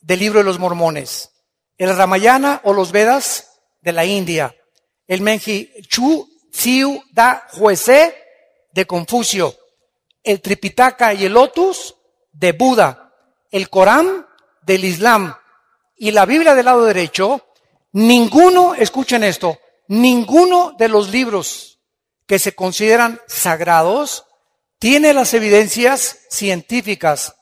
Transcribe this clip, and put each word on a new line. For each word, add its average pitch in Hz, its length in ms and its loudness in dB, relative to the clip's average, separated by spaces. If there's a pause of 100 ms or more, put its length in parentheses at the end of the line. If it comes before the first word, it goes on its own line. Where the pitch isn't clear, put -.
del 180 180 -4
libro 208 180 -2
de 202 80 2
los 185 140 -4
mormones, 165 720 -6 (480)
el 185 160 -2
Ramayana 226 680 0
o 196 100 0
los 185 180 -2
Vedas 226 720 -2 (200)
de 170 100 -6
la 165 140 -2
India, 170 500 -4 (520)
el 185 140 -4
Menhi 214 500 -6 (160)
Chu 285 420 -2 (240)
Xiu 269 480 -2 (100)
Da 240 360 0 (100)
Huese 247 580 4 (560)
de 185 140 -4
Confucio, 180 720 -4 (640)
el 202 200 -4
Tripitaka 214 720 -2
y 196 100 -4
el 190 80 -2
Lotus 330 600 0 (360)
de 170 200 -2
Buda, 180 600 0 (380)
el 190 220 -6
Corán 302 560 2 (340)
del 185 240 -2
Islam 190 500 0 (600)
y 214 160 -6
la 202 160 4
Biblia 311 260 2
del 247 120 2
lado 247 200 4
derecho, 190 640 -2 (460)
ninguno, 294 840 4
escuchen 240 480 -2
esto, 170 340 -4 (300)
ninguno 254 880 2
de 226 100 2
los 208 220 0
libros 226 720 -6 (480)
que 196 100 0
se 190 160 -4
consideran 220 720 -2
sagrados 175 1000 -2 (520)
tiene 294 380 2
las 254 180 0
evidencias 226 840 0 (100)
científicas 190 1120 -6